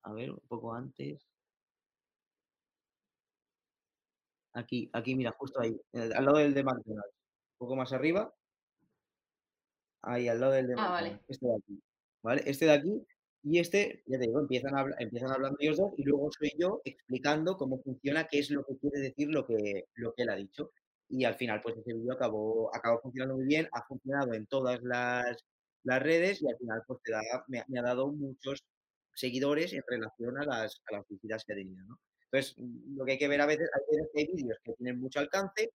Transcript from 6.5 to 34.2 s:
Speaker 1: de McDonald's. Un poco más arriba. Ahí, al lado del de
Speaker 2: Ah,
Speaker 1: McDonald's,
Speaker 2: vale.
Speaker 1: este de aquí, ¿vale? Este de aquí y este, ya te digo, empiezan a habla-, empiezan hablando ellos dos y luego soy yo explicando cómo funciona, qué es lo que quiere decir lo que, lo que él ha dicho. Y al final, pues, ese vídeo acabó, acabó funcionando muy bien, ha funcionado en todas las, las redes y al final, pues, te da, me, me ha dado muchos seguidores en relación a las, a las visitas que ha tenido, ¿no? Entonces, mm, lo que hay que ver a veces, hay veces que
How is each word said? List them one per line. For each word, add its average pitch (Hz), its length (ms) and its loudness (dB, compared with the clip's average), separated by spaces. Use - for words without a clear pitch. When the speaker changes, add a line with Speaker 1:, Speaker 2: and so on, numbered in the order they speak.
Speaker 1:
de 139 100 4
McDonald's. 107 520 -2
Un - 40 -20
poco 123 180 -4
más 131 180 -2
arriba. 160 400 2
Ahí, 120 260 0
al 117 120 2
lado 135 140 4
del 131 140 4
de 123 80 0
Speaker 2:
Ah, 117 140 0
Speaker 1:
McDonald's, - 340 -4
Speaker 2:
vale. - 40 -20
Speaker 1:
este 131 200 -8
de 113 80 4
aquí, 101 280 -8
¿vale? 123 220 2
Este 143 200 2
de 156 60 10
aquí 160 340 4
y 160 160 6
este, 185 460 2
ya 131 140 -2
te 123 80 2
digo, 120 120 2
empiezan 139 360 0
a 139 60 2
habla-, 135 180 -2
empiezan 120 320 -4
hablando 135 280 -2
ellos 147 180 4
dos 196 200 4
y 143 60 -2
luego 143 340 4
soy 151 200 0
yo 175 280 2
explicando 147 720 0
cómo 131 240 -2
funciona, 143 460 -2
qué 147 120 2
es 143 120 0
lo 143 140 0
que 135 120 -8
quiere 143 220 -2
decir 139 300 -2
lo 147 160 0
que, 104 400 0
lo 117 180 -6
que 123 100 -2
él 117 60 0
ha 101 60 0
dicho. 98 360 -10
Y 127 160 0
al 113 100 2
final, 110 260 -2
pues, 113 160 -4
ese 113 160 -8
vídeo 117 200 -4
acabó, 110 640 0
acabó 117 260 2
funcionando 131 340 -6
muy 131 100 -2
bien, 156 280 2
ha 120 140 -6
funcionado 131 460 -2
en 107 140 -4
todas 127 360 0
las, 123 600 0
las 131 200 4
redes 170 380 4
y 147 80 2
al 117 80 -2
final, 113 300 -4
pues, 127 160 -8
te 113 100 -4
da, 110 80 0
me, 123 200 -6
me 127 120 -4
ha 120 40 -2
dado 127 280 0
muchos 139 520 -6
seguidores 143 600 0
en 139 140 -6
relación 120 500 -4
a 147 80 -4
las, 120 440 -2
a 107 80 -4
las 101 100 -10
visitas 110 380 -8
que 107 80 -6
ha - 20 -4
tenido, 95 300 -10
¿no? 110 140 -20
Entonces, 131 260 0
mm, 123 400 -12
lo 135 80 -4
que 135 80 2
hay 135 40 0
que 143 100 2
ver 143 140 4
a 147 60 6
veces, 151 260 2
hay 147 240 2
veces 156 160 -2
que 147 80 2